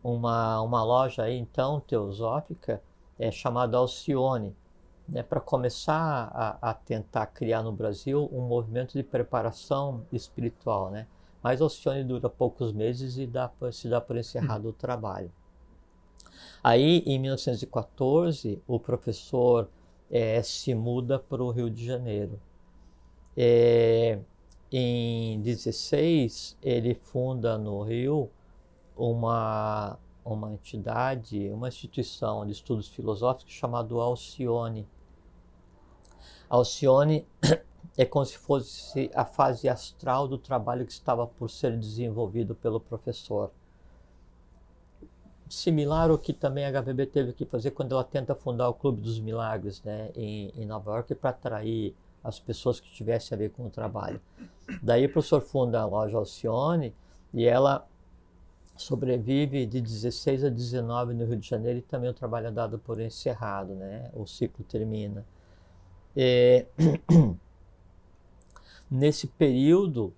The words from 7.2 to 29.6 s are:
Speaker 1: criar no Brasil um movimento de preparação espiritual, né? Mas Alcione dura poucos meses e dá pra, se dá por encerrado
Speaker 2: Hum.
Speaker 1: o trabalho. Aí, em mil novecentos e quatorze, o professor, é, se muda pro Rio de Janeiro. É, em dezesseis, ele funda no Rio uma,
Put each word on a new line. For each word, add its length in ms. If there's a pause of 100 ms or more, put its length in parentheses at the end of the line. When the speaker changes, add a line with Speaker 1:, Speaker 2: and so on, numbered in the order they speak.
Speaker 1:
criar 340
no 120
Brasil 580
um 100
movimento 520
de 100
preparação 1080
espiritual, 760
né? 180 (340)
Mas 200
Alcione 440
dura 240
poucos 420
meses 460
e 100
dá 220
pra, 220
se 180
dá 100
por 160
encerrado 520
Speaker 2:
Hum. 40
Speaker 1:
o 20
trabalho. 580 (1300)
Aí, 420
em 140
mil 120
novecentos 300
e 60
quatorze, 1000
o 140
professor, 920 (400)
é, 320
se 320
muda 460
pro 300
Rio 200
de 160
Janeiro. 540 (960)
É, 840 (520)
em 680
dezesseis, 1200
ele 340
funda 640
no 240
Rio 480 (680)
uma, 1000 (260)